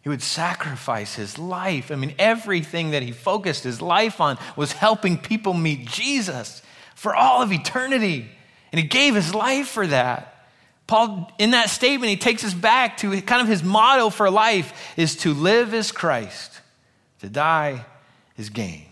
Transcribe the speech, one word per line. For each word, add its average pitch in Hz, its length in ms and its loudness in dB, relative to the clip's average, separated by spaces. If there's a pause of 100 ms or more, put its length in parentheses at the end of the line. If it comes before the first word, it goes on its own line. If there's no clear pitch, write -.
He - 80 -10
would 135 140 -4
sacrifice 139 920 -6
his 104 220 -10
life. 180 520 -6
I 147 60 -6
mean, 135 220 -6
everything 180 720 0
that 143 100 -2
he 123 100 -8
focused 185 520 -4
his 123 180 -6
life 196 380 0
on 143 180 0 (180)
was 143 160 -4
helping 214 460 2
people 220 340 -2
meet 156 340 -2
Jesus 185 760 -6 (320)
for 208 200 -4
all 254 280 6
of 208 100 0
eternity. 202 760 -2 (420)
And 165 80 0
he 156 60 0
gave 262 280 4
his 180 200 0
life 254 340 0
for 208 180 -2
that. 127 600 0 (400)
Paul, 214 520 0
in 214 120 4
that 233 180 4
statement, 254 400 0
he 202 80 2
takes 240 260 0
us 202 120 -4
back 226 440 4
to 196 220 -2
kind 240 220 2
of 226 60 2
his 196 140 2
motto 220 460 6
for 202 220 2
life 208 420 2 (240)
is, 165 200 0
"To 156 180 0
live 208 400 2
is 220 180 -2
Christ, 120 680 -6 (600)
to 98 80 -12
die 147 560 0 (540)
is 110 100 -10
gain." 90 440 -8